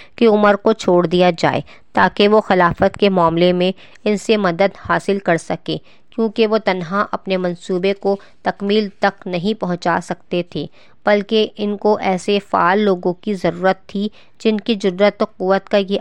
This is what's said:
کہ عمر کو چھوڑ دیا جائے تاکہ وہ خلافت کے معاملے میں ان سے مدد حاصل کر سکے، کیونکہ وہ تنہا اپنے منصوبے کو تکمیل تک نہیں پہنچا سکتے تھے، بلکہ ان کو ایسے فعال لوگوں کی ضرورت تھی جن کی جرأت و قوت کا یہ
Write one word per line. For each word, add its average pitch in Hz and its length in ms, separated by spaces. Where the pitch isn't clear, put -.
کہ 233 120
عمر 208 280
کو 220 180
چھوڑ 175 320
دیا 180 320
جائے 131 220
تاکہ 202 360
وہ 214 120
خلافت 185 600
کے 202 100
معاملے 175 420
میں 180 200
ان 214 120
سے 220 200
مدد 190 400
حاصل 185 320
کر 170 180
سکے، - 380
کیونکہ 226 360
وہ 214 180
تنہا 185 480
اپنے 190 260
منصوبے 180 560
کو 196 220
تکمیل 202 460
تک - 280
نہیں 185 340
پہنچا 175 420
سکتے - 400
تھے، 160 220
بلکہ 208 400
ان 208 200
کو 208 240
ایسے 202 380
فعال 185 300
لوگوں 185 340
کی 208 200
ضرورت 180 520
تھی 208 220
جن 220 160
کی 220 180
جرأت 202 480
و - 60
قوت 190 400
کا 208 100
یہ 196 220